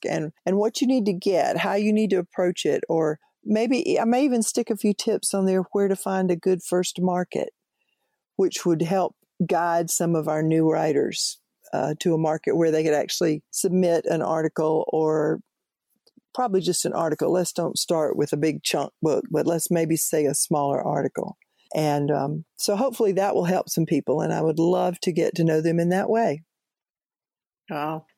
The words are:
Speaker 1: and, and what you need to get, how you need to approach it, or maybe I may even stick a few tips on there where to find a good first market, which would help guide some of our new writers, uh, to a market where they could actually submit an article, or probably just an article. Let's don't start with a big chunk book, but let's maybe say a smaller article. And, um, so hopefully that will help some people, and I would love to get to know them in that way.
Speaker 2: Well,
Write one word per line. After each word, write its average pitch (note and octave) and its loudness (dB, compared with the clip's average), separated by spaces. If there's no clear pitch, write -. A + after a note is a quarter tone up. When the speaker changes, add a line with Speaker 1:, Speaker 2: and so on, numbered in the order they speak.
Speaker 1:
and, D#3+ -4
and F#3+ 0
what G#3+ 0
you C4 2
need B3+ 2
to G3+ 2
get, - 0
how F#3+ -2
you G#3 2
need G#3+ 2
to G3 2
approach F3+ -2
it, C#3+ 0
or D#3 0
maybe A3+ 0
I A#3 0
may A#3+ 2
even B3 2
stick - -2
a G#3+ 0
few G#3 2
tips - -2
on G3 0
there F#3+ 2
where G3+ 2
to F#3+ 2
find F#3+ 0
a F3 2
good F#3 0
first F3+ -2
market, F3+ -2
which - 0
would E3 2
help F3 0
guide E3+ 0
some E3+ 0
of D#3 -2
our D#3 0
new D#3+ 4
writers, D#3 0
uh, C#3+ -2
to F3 2
a - 0
market D#3+ 0
where E3 4
they D#3 2
could D#3 2
actually D3+ -2
submit F3+ 0
an E3 0
article, D#3+ 0
or D#3 0
probably G3+ 0
just E3+ -2
an - -2
article. D#3+ 0
Let's F3+ 0
don't - -2
start D#3 0
with D3 0
a D3+ -2
big D3+ -2
chunk - -2
book, D#3 0
but D#3 0
let's E3 -2
maybe E3 2
say D#3 0
a C#3+ 0
smaller C#3+ 0
article. - -4
And, D3 0
um, D3 -2
so - 0
hopefully A#3 0
that G3 0
will F3+ 0
help F3 0
some E3 0
people, D3+ 0
and D#3+ -2
I D#3+ -2
would D#3+ 0
love F3+ 0
to F#3 -2
get E3 0
to E3+ 0
know D#3 4
them E3 2
in E3+ 2
that F#3 0
way. G3+ 0
Speaker 2:
Well, D#3 -6